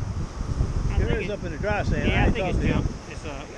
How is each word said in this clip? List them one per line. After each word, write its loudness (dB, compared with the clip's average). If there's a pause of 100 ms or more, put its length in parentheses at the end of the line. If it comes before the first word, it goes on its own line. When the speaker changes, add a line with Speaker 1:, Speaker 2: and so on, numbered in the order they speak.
(880)
Speaker 1:
I 2
Speaker 2:
There 4
Speaker 1:
think 0
Speaker 2:
is -4
Speaker 1:
it -2
Speaker 2:
up -6
in -4
the -6
dry 0
sand. 2
Speaker 1:
Yeah, 4
Speaker 2:
I 4
Speaker 1:
I 6
Speaker 2:
ain't 6
Speaker 1:
think 0
it's 2
Speaker 2:
talked 2
to 4
him. 2
Speaker 1:
junk. -4
It's, -10
uh, -10 (120)